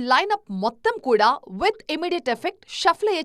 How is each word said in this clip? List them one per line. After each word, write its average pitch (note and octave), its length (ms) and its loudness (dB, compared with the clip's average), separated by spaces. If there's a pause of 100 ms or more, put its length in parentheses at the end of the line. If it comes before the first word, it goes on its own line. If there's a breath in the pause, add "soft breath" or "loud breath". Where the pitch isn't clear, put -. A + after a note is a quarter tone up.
(120)
లైనప్ G4+ 360 2 (140)
మొత్తం A#3 340 -2 (120)
కూడా A3 200 4 (340)
with G#4+ 180 0 (160)
immediate E4+ 400 -4
effect F4 260 -8 (180)
షఫుల్ F#4+ 320 0
అయ్యే E4 120 -2